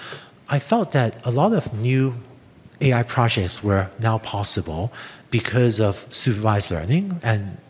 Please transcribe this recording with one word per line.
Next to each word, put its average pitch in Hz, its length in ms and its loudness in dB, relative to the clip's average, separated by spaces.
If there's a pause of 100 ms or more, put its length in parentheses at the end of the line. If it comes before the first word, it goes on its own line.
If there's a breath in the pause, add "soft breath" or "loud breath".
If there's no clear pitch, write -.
(480 loud breath)
I 147 100 0
felt 226 340 0
that 123 340 0
a 123 40 0
lot 156 220 2
of 170 220 -2
new 127 400 0 (680)
A 135 140 2
I 120 80 2
projects 113 600 0
were 98 280 2 (100)
now 113 160 0
possible 98 760 -2 (400 loud breath)
because 117 500 2
of 101 300 0
supervised 104 600 2
learning, 156 520 -2
and 101 360 -2 (120)